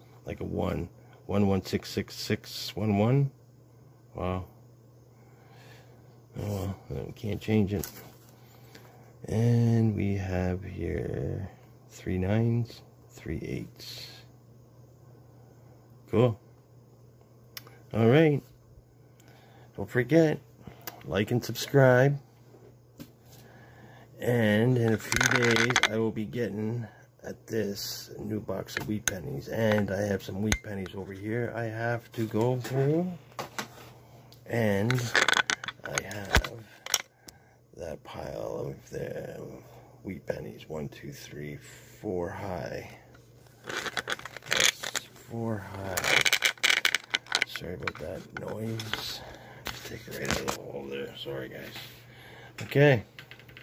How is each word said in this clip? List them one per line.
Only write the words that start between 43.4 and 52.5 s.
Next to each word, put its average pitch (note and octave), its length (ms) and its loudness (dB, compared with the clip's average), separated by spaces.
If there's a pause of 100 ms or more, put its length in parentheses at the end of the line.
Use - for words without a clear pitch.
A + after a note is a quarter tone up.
That's - 1400 -2 (240)
four A2+ 300 -4
high. F#2+ 640 0 (1200)
Sorry E2 300 -8
about - 240 -6
that - 400 -10
noise. A2+ 420 -6 (100)
Just - 300 -6 (640)
take - 200 -12
it - 120 -8
right C2+ 80 -6
out - 120 -2
of C2+ 160 -6
the - 80 -12
hole C#2 260 -10
there. C#2 280 -10
Sorry, C2+ 320 -8
guys. - 1120 -16